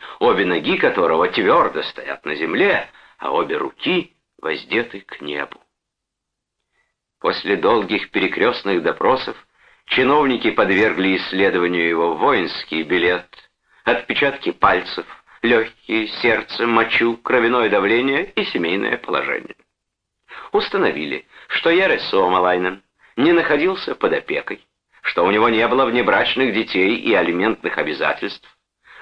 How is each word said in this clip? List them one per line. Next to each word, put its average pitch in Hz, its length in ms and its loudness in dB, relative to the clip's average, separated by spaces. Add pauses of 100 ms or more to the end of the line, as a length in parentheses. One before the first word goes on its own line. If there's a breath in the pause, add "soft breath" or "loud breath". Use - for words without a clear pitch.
(200 loud breath)
обе 101 260 4
ноги 87 320 0
которого 87 500 2
твердо 107 540 2
стоят - 420 -10
на 76 120 -6
земле, 104 520 -2 (300 soft breath)
а - 140 -8
обе 78 260 -2
руки 143 560 -4 (260)
воздеты 101 600 -6
к - 200 -18
небу. 73 380 -8 (1600)
После 95 360 -2
долгих 98 560 0
перекрестных 98 720 0
допросов - 520 0 (500 soft breath)
чиновники 131 640 2
подвергли 95 680 2
исследованию 90 720 0
его 85 240 0
воинский 82 720 -2
билет, 87 440 0 (560 soft breath)
отпечатки 123 680 -2
пальцев, 90 560 0 (340 soft breath)
легкие, 110 680 0 (120)
сердце, 113 460 0
мочу, 113 500 2
кровяное 120 520 2
давление 123 640 0
и 208 100 -2
семейное 101 520 -2
положение. 69 580 -6 (960 loud breath)
Установили, 78 760 -2 (220 loud breath)
что - 240 0
Йере 175 300 4
Суомалайнен 92 840 2 (340 soft breath)
не 147 140 4
находился 165 640 0
под 87 180 0
опекой, - 500 -6 (380 soft breath)
что - 240 0
у 95 60 4
него 110 180 4
не 113 180 2
было 127 180 2
внебрачных 120 680 2
детей 98 420 0
и - 180 -2
алиментных 87 640 0
обязательств, 76 720 -4 (540 loud breath)